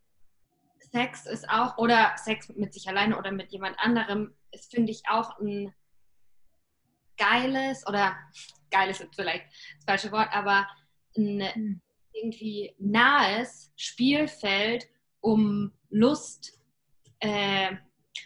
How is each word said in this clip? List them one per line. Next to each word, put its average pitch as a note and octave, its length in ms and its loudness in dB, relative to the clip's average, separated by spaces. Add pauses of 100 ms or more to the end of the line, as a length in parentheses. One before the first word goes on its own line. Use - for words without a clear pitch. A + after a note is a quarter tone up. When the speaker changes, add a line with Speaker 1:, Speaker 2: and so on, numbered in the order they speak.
(920)
Speaker 1:
Sex B3 340 -4
ist - 240 -8
auch, A#3+ 280 0
oder A3+ 400 6
Sex - 320 -6
mit - 240 -6
sich - 140 -16
alleine G3+ 300 0
oder G3 160 -6
mit F#3+ 180 -8
jemand F#3+ 260 -8
anderem, G#3+ 560 0 (180)
ist, - 220 -20
finde A3+ 200 0
ich, - 160 -14
auch A3+ 300 -2
ein G3+ 340 -6 (1400)
geiles, C4 680 0
oder G3+ 280 0 (560)
geil F#3+ 180 2
ist F#3 120 -8
jetzt - 140 -18
vielleicht F3+ 300 -6 (320)
das - 80 -20
falsche G3 280 -2
Wort, G#3+ 180 2
aber G3+ 360 2 (500)
ein G#3 200 0 (180)
Speaker 2:
Mhm. G#3+ 260 -6 (320)
Speaker 1:
irgendwie A3 680 -8
nahes A3+ 960 2
Spielfeld, A#3+ 1120 0 (340)
um G#3 500 2 (180)
Lust, - 680 0 (600)
äh, G3 560 0 (500)